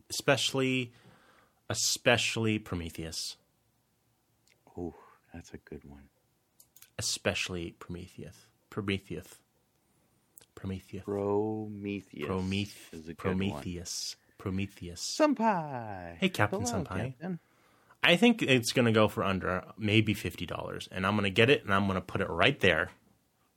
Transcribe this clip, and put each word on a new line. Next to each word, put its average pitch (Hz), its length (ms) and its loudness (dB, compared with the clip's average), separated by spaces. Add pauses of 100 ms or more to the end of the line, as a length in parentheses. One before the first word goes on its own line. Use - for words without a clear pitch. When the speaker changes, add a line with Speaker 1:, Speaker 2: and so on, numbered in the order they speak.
(100)
Speaker 1:
especially, 131 840 0 (760)
especially 113 880 2
Prometheus. 82 800 -8 (1400)
Speaker 2:
Ooh, 87 160 -8 (400)
that's - 180 -14
a 80 60 -14
good 76 260 -16
one. 71 240 -20 (880)
Speaker 1:
Especially 90 800 -4
Prometheus. - 680 -14 (240)
Prometheus. 98 560 -6 (1300)
Prometheus. 95 500 -10
Speaker 2:
Prometheus 101 1200 -2
Speaker 1:
Prometh-, 95 640 -2
Speaker 2:
is 80 140 -14
a 85 60 -10
good - 140 -16
one. 95 100 0
Speaker 1:
Prometheus. 87 800 -6 (220)
Prometheus. 95 800 -6
Speaker 2:
Senpai. 143 1000 0
Speaker 1:
Hey, 190 100 2
Captain 107 340 0
Speaker 2:
Hello, 240 220 -4
Speaker 1:
Senpai. 107 280 -4
Speaker 2:
Captain. 170 260 -8 (640)
Speaker 1:
I 170 140 6
think 226 260 6
it's 131 300 4
gonna 120 200 4
go 107 160 8
for 107 160 -2
under 92 400 0 (140)
maybe 107 360 4
fifty 101 320 -6
dollars, - 440 -8
and 95 160 -2
I'm 104 80 2
gonna 101 160 2
get 113 200 8
it, - 140 4
and 104 80 0
I'm 98 140 4
gonna 95 140 0
put - 200 -4
it 85 80 0
right 92 320 4
there. 87 300 4 (680)